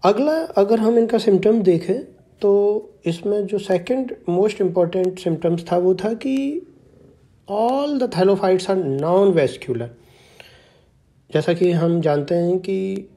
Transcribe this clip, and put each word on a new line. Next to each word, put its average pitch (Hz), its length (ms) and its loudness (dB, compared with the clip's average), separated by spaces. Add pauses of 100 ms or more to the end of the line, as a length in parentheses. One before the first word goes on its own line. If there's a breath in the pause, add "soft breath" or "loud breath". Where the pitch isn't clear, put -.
अगला 226 280 4
अगर 226 460 0
हम 226 200 2
इनका 226 200 2
सिम्टम 214 440 2
देखें 185 380 2 (420)
तो 202 400 2 (220)
इसमें 202 420 -4
जो 196 120 -4
सेकंड 247 580 -4 (120)
मोस्ट 196 320 0
इंपॉर्टेंट 185 580 -2
सिम्टम्स 170 540 -2
था 175 40 2
वो 180 180 2
था 196 200 -4
कि 277 520 -4 (880)
all 247 360 0 (100)
the 254 160 -2
thallophytes 190 520 2
are 190 160 0 (180)
non-vascular। 156 840 0 (1500 soft breath)
जैसा 151 220 0
कि 180 180 0
हम 170 280 0
जानते 147 340 0
हैं 175 240 0
कि 190 580 -6